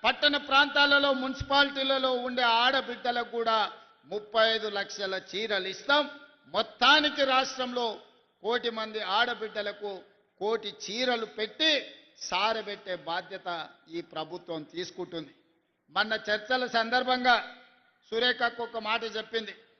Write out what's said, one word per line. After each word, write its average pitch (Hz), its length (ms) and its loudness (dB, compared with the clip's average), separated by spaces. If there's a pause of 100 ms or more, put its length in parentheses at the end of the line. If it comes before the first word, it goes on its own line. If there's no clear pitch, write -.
పట్టణ 285 340 2
ప్రాంతాలలో, 285 760 4
మున్సిపాలిటీలలో 269 960 0
ఉండే 247 320 -2
ఆడబిడ్డలకు 240 880 2
కూడా 226 400 0 (340)
ముప్పై 214 440 2
ఐదు 214 180 0
లక్షల 196 540 -4 (140)
చీరలు 202 320 -2
ఇస్తాం. 277 420 0 (380)
మొత్తానికి 277 760 4
రాష్ట్రంలో 247 760 0 (420)
కోటి 233 280 -2
మంది 220 320 -6
ఆడబిడ్డలకు 208 1000 -2 (380)
కోటి 214 360 -2 (140)
చీరలు 233 360 0
పెట్టి 294 680 -2 (280)
సారబెట్టే 202 760 -4
బాధ్యత 175 760 -8 (220)
ఈ 170 100 -8
ప్రభుత్వం 160 640 -10
తీసుకుంటుంది. 170 720 -10 (540)
మొన్న 208 240 0
చర్చల 214 540 -2
సందర్భంగా 240 880 2 (540)
సురేఖకు 240 540 0
ఒక 226 140 -8
మాట 220 260 -2
చెప్పింది 214 520 -6 (240)